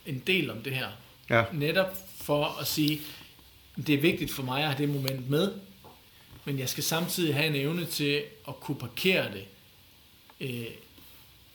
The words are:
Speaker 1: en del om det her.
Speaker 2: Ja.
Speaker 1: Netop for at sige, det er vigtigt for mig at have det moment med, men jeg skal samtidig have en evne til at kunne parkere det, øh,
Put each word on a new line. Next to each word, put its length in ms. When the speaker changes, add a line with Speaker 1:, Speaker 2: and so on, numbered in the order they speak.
Speaker 1:
en 140
del 300
om 140
det 120
her. 120
Speaker 2:
Ja. 220
Speaker 1:
Netop 460
for 280
at 220
sige, 340
det 80
er 60
vigtigt 300
for 120
mig 200
at 100
have 40
det 80
moment 340
med, 220
men 140
jeg 100
skal 140
samtidig 520
have 120
en 80
evne 300
til 380
at 120
kunne 180
parkere 560
det, 120
øh, 260